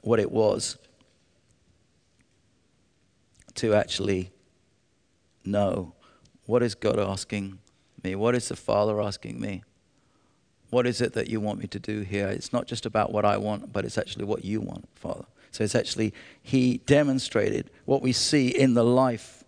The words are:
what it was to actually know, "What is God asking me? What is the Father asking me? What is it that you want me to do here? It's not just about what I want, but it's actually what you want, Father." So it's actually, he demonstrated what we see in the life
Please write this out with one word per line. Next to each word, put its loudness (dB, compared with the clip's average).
what 4
it 0
was 0
to 2
actually 0
know, -2
"What 2
is 0
God 0
asking -4
me? -4
What 2
is -4
the -6
Father 0
asking -8
me? -8
What 2
is -2
it 0
that -4
you -2
want -4
me -8
to -10
do -6
here? -2
It's -6
not -2
just -8
about 0
what 2
I 4
want, -6
but -2
it's -6
actually -6
what -4
you -2
want, -10
Father." -10
So -4
it's -2
actually, -2
he 2
demonstrated 2
what 2
we 2
see 2
in 4
the 6
life 2